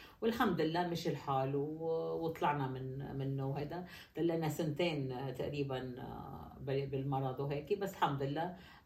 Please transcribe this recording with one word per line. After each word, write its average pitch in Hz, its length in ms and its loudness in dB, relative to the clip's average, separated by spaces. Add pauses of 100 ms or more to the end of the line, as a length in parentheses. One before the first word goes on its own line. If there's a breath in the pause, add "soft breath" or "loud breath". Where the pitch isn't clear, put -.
(220 loud breath)
والحمد 220 380 4
لله 165 280 4
مشي 170 220 0
الحال 139 460 2
و-، 160 640 0
وطلعنا 151 440 2
من، 131 520 -4
منه. 135 280 0
وهيدا 147 380 -4 (320 loud breath)
ضلينا 165 320 4
سنتين، 147 640 0
آه، 131 180 -2
تقريبا، 135 680 -2
آه، - 640 -10
بال-، 135 260 2
بالمرض 135 540 0
وهيك. 143 380 0
بس 196 140 -2
الحمد 143 300 2
لله 160 340 0 (300 loud breath)